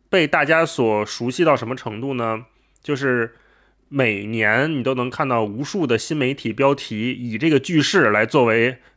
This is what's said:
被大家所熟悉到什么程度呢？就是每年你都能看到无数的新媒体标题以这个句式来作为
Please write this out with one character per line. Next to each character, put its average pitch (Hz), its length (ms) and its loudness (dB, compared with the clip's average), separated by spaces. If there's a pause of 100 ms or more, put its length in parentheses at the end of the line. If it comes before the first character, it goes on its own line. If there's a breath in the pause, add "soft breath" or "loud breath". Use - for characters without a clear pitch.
被 175 180 2
大 156 160 2
家 160 220 4
所 110 400 0
熟 117 240 -6
悉 165 160 0
到 151 100 4
什 117 120 -4
么 123 80 -6
程 110 260 -10
度 139 140 -6
呢？ 117 300 -4 (360)
就 147 140 -4
是 123 400 -2 (540 soft breath)
每 110 360 0
年 117 540 0
你 - 20 -2
都 131 140 -2
能 123 120 -2
看 135 200 -4
到 117 160 2
无 107 200 -4
数 175 220 -2
的 117 120 2
新 156 200 -6
媒 131 160 0
体 117 180 -6
标 135 220 2
题 117 380 -4
以 120 260 -6
这 147 100 -2
个 147 120 4
句 151 200 0
式 143 300 4
来 107 160 4
作 127 200 2
为 117 340 2 (180 soft breath)